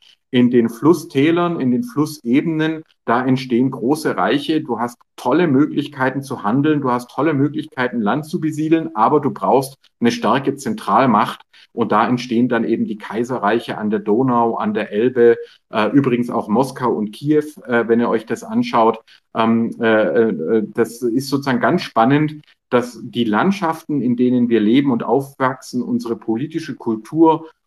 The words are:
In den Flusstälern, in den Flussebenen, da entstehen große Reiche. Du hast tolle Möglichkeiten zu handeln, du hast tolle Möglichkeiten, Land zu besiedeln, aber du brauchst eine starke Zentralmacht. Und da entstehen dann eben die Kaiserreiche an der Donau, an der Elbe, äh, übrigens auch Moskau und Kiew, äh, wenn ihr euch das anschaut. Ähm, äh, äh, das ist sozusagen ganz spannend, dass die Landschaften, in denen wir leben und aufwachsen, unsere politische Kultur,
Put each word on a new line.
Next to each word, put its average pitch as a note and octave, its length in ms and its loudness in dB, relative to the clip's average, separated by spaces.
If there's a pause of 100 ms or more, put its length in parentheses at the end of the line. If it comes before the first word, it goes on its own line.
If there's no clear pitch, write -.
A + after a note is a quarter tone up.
(320)
In B2 200 4
den A#2 180 4
Flusstälern, E3 880 0
in B2+ 120 0
den B2 120 0
Flussebenen, D#3 1000 -2 (220)
da B2 200 0
entstehen C3 460 0
große C3 440 -2
Reiche. C#3 460 0
Du A#2 180 -6
hast A#2+ 200 -6 (160)
tolle D#3 320 0
Möglichkeiten C#3 760 0
zu B2+ 220 -10
handeln, C#3+ 380 2
du C3 100 -2
hast B2 180 -4
tolle D#3 240 -2
Möglichkeiten, C#3 640 -2
Land B2 280 -2
zu F3 120 -6
besiedeln, D#3 560 -2
aber C#3 260 4
du C3+ 100 -2
brauchst - 460 0 (220)
eine A#2+ 120 2
starke A#2+ 440 0
Zentralmacht. A2 840 0 (320)
Und A2 180 -2
da A2 160 4
entstehen A#2+ 400 0
dann A#2 160 0
eben A2+ 220 -2
die G#2 120 -8
Kaiserreiche A#2 840 -4
an G#2+ 100 -4
der G#2 100 0
Donau, A#2 560 0
an G#2+ 200 -4
der G#2 160 -4
Elbe, A#2 460 4 (340)
äh, G#2+ 180 0
übrigens B2 400 2
auch G2 180 -4
Moskau A#2 460 0
und G#2+ 180 -4
Kiew, D3+ 340 0 (200)
äh, A#2+ 220 0
wenn A#2 120 4
ihr A#2 100 0
euch A2 180 -2
das A2+ 160 -6
anschaut. A2+ 560 0 (360)
Ähm, A2+ 440 0
äh, A2 500 2
äh, F#2 340 0 (120)
das - 260 -2
ist B2+ 280 -2
sozusagen C#3 300 0
ganz C3+ 220 0
spannend, D3 600 0 (280)
dass A#2+ 320 -2
die A#2 220 -4
Landschaften, D#3 800 0
in A#2+ 140 0
denen B2 340 2
wir A2+ 100 4
leben B2+ 320 4
und A2+ 120 0
aufwachsen, C3 800 -2
unsere A#2 360 -4
politische C#3+ 580 -6
Kultur, D3+ 760 0 (180)